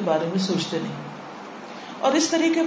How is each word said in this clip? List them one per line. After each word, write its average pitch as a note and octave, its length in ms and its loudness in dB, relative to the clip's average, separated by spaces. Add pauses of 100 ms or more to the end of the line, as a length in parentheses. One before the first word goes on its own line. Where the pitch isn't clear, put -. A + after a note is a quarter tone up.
بارے D#3+ 200 2
میں F#3 140 0
سوچتے E3+ 440 0
نہیں۔ - 400 -8 (800)
اور C4 80 4
اس D#4 180 4
طریقے E4 380 4